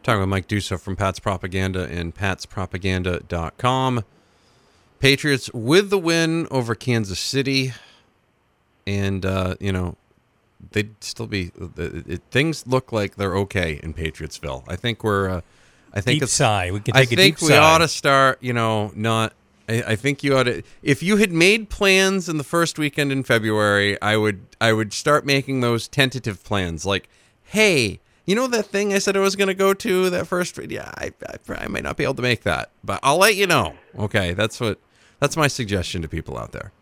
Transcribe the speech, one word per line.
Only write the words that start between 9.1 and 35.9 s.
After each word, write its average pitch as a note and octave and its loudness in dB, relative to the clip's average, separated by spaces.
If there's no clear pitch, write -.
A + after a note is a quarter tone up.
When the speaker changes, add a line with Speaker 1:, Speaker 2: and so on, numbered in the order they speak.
Speaker 1:
uh, F#2+ 0
you G2 -2
know, F#2 -2
they'd G#2+ -4
still - -10
be, G2 -6
it, E2 -8
it, D#2+ -8
things C#3+ -2
look C3 0
like G#2 -2
they're G2 -2
okay F2+ -2
in D#2+ -10
Patriotsville. D2+ -8
I - -6
think A#2 -6
we're, G2 2
uh, F2+ -4
I G2+ -4
think B2 0
Speaker 2:
Deep C#3+ 0
Speaker 1:
it's, A#2 -2
Speaker 2:
sigh. G#2 2
We G#2 -4
can A#2 2
Speaker 1:
I C3 8
Speaker 2:
take A#2+ -2
a - 2
Speaker 1:
think F#3 6
Speaker 2:
deep - -6
Speaker 1:
we D3+ 6
Speaker 2:
sigh. C3 8
Speaker 1:
ought D#3+ 8
to E3 4
start, C3+ 2
you B2 -4
know, A2 0
not, A2 0
I, A2+ 0
I A2 0
think C#3 -4
you C#3 2
ought B2+ 4
to, A#2 0
if C#3+ 2
you G3 2
had G3+ 2
made G3 4
plans F#3+ 2
in D#3+ -4
the C#3+ -4
first E3+ -2
weekend D3 -2
in C3+ -2
February, G#2 2
I G#2+ 2
would, G#2 0
I A2+ 2
would G#2+ -2
start D3 0
making C3+ 0
those A#2 0
tentative B2 -2
plans. F2 -4
Like, G2 -2
"Hey, D#3+ 2
you F#3 2
know B3+ 0
that A#3 -2
thing G3+ -2
I G3 2
said F#3+ 0
I G3 2
was G3 0
gonna F#3+ 0
go G3 2
to F#3 0
that F3 -4
first, F3+ -4
yeah, - -10
I, - -8
I, - -12
I - -8
might - -6
not D2 -6
be - -4
able C3+ -2
to - -6
make B2 0
that, C2+ -2
but G2+ -6
I'll C#3+ 2
let G3+ 6
you G3 2
know." A#2 2
Okay, G2 0
that's G#2+ -2
what, A2 -2
that's C#3+ 0
my D3+ 4
suggestion G2 -2